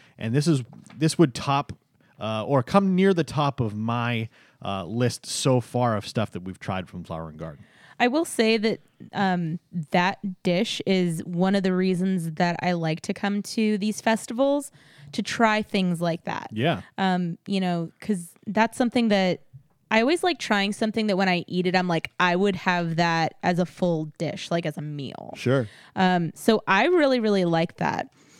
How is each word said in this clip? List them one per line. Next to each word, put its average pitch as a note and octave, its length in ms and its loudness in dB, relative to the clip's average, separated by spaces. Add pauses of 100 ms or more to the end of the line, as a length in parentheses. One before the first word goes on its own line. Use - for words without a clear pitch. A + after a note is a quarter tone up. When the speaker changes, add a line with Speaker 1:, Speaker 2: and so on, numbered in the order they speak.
(180)
Speaker 1:
And A2+ 160 -4
this D3 140 2
is, C#3 160 2 (340)
this D#3 200 0
would D3+ 160 4
top, - 400 -4 (440)
uh, A2 280 -6
or C3 180 2
come G3 320 2
near F#3+ 180 6
the E3 120 0
top C#3+ 340 -2
of G#2+ 160 -2
my, A#2 540 -2 (340)
uh, G2 220 -4
list A#2 400 -2
so B2+ 340 0
far A#2+ 380 -2
of G2 100 -8
stuff G#2+ 240 -4
that F2+ 120 -10
we've F#2 160 -12
tried F#2+ 280 -8
from F2 160 -14
Flower E2 240 -10
and D#2 100 -18
Garden. D#2+ 280 -14 (340)
Speaker 2:
I B3 80 2
will D4+ 180 -2
say A3+ 320 0
that, G#3+ 220 -2 (340)
um, F3 460 -2 (320)
that F3+ 280 0 (240)
dish F#3 420 0
is F3+ 400 2
one F#3 300 0
of G3 80 0
the F#3 100 0
reasons F#3 600 0
that F3 280 0
I F3+ 120 -2
like E3 280 -2
to G#3 120 -4
come G3+ 300 -4
to G#3+ 340 0
these G#3 240 -4
festivals, C4+ 680 0 (440)
to A#3 100 -2
try A3 380 2
things F3+ 400 0
like E3+ 240 -2
that. - 260 -6
Speaker 1:
Yeah. B2+ 300 0 (160)
Speaker 2:
Um, F3+ 400 0 (100)
you G3 140 -2
know, F3 300 -2 (100)
'cause F3+ 320 -4 (140)
that's G#3+ 300 2
something A#3+ 320 2
that F#3+ 340 2 (480)
I A3 100 4
always D#4 220 2
like F4 160 0
trying G3+ 340 0
something A3 340 -2
that G3 80 2
when F#3+ 140 2
I F3 180 0
eat F3+ 200 -2
it, F#3 80 2
I'm F3+ 120 2
like, E3 320 -2
"I F3 160 2
would F#3+ 220 2
have F3 400 0
that E3 460 2
as F3 160 2
a F3+ 60 2
full D#3+ 520 -2
dish, - 340 -6
like, E3+ 140 0
as D3+ 120 -6
a D#3 40 -8
meal." D3 560 -10
Speaker 1:
Sure. B2 320 0 (260)
Speaker 2:
Um, F3+ 400 2
so - 320 2
I G3 200 4
really, C#4 340 4
really G3+ 240 2
like E3+ 320 0
that. - 320 -2 (300)